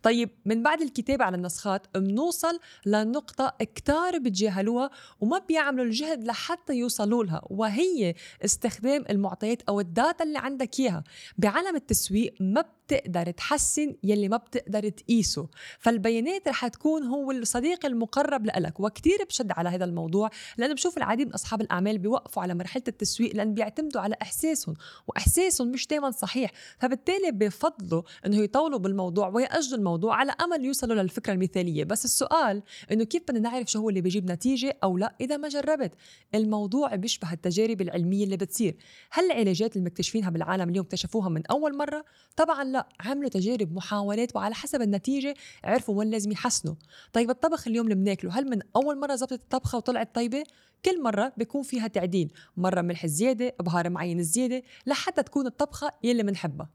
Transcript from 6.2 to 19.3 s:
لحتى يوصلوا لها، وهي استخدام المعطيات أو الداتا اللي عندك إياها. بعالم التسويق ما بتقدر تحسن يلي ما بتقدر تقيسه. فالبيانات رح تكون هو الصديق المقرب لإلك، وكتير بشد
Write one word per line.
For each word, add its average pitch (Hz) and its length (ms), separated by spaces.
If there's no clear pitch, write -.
لحتى 269 500
يوصلوا 233 500
لها، 160 260
وهي 220 680
استخدام 247 640
المعطيات 202 520
أو 202 180
الداتا 226 440
اللي 302 160
عندك 262 400
إياها. 185 240
بعالم 320 380
التسويق - 640
ما 190 260
بتقدر 175 420
تحسن - 720
يلي 202 260
ما 226 80
بتقدر 214 520
تقيسه. 208 580
فالبيانات 233 680
رح 247 200
تكون 302 360
هو 269 280
الصديق 262 540
المقرب 254 600
لإلك، 175 340
وكتير 214 380
بشد 208 220